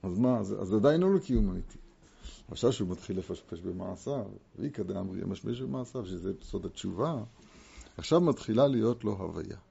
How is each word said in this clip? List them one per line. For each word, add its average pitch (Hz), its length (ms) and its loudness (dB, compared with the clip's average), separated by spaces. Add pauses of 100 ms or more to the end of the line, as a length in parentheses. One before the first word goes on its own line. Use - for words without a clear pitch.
אז 95 160 -2
מה, 127 180 4
אז, 101 240 -2
אז 95 120 0
עדיין 143 300 6
אין 190 80 6
לו 196 100 6
קיום 110 280 4
אמיתי. - 280 -6 (720)
עכשיו 123 220 4
שהוא 101 160 -2
מתחיל 90 280 -4
לפשפש 90 440 -8
במעשיו, 95 640 -6 (340)
ואיכא 123 240 -4
דאמרי 95 380 -4
ימשמש 110 400 -4
במעשיו, 131 440 -6
שזה 92 260 -6 (100)
סוד 95 240 -8
התשובה, 104 580 -4 (760)
עכשיו 156 240 4
מתחילה 135 460 4
להיות 120 360 2
לו 104 80 0
הוויה. 85 460 -6 (140)